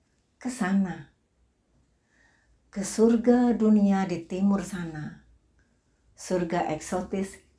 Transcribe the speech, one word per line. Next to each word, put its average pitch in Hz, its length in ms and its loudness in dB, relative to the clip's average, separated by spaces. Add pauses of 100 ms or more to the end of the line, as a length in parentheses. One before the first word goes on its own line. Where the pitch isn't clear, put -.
(400)
Ke - 80 -10
sana. 190 640 -2 (1600)
Ke 190 160 -6
surga 240 640 4
dunia 202 560 4
di 175 160 -4
timur 190 400 0
sana. 160 600 -10 (880)
Surga 180 560 -2
eksotis 185 640 -6 (240)